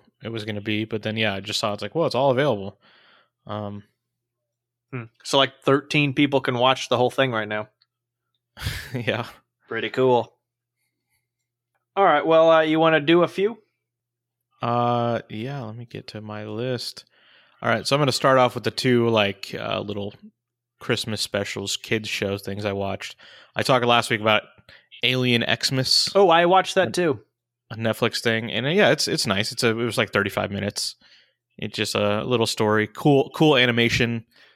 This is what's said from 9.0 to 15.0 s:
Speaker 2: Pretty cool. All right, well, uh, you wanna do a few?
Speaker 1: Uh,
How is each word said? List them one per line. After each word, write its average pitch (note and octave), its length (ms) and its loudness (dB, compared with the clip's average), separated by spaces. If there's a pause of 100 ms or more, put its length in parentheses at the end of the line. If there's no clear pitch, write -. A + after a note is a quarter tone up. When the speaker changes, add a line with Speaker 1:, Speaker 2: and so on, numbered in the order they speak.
Speaker 2:
Pretty A2+ 220 -6
cool. B2+ 440 2 (1600)
All G3 100 4
right, D3 200 4
well, D#3+ 260 6
uh, D#3+ 100 6
you D#3 180 2
wanna D#3+ 220 4
do E3+ 220 4
a D#3+ 40 2
few? G#3 300 -2 (1040)
Speaker 1:
Uh, A#2+ 680 0